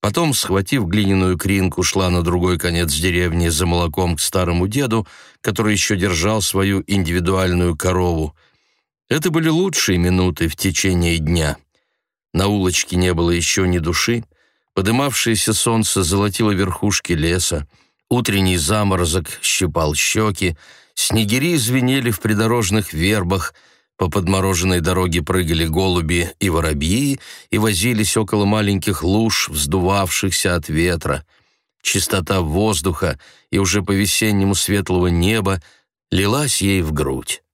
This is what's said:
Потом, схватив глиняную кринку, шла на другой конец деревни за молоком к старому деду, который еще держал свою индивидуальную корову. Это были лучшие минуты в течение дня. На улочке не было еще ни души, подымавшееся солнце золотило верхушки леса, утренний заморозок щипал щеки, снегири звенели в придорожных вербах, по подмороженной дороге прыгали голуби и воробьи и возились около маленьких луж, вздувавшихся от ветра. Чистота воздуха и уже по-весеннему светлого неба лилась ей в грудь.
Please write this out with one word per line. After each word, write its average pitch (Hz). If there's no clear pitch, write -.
Потом, 139
схватив 98
глиняную 95
кринку, 92
шла 95
на 90
другой 87
конец 85
деревни 85
за 82
молоком 87
к -
старому 90
деду, 113
который 104
еще 101
держал 95
свою 98
индивидуальную 90
корову. 87
Это 156
были 160
лучшие 160
минуты 90
в 82
течение 87
дня. 78
На 92
улочке 95
не 90
было 85
еще 87
ни 90
души, 87
подымавшееся 113
солнце 107
золотило 101
верхушки 95
леса, 82
утренний 98
заморозок 87
щипал 78
щеки, 98
снегири 123
звенели 123
в -
придорожных 107
вербах, 92
по 92
подмороженной 92
дороге 87
прыгали 82
голуби 87
и 101
воробьи 82
и -
возились 107
около 107
маленьких 101
луж, 104
вздувавшихся 90
от 82
ветра. 78
Чистота 95
воздуха 85
и -
уже 98
по-весеннему 98
светлого 92
неба 92
лилась 107
ей 98
в 78
грудь. 67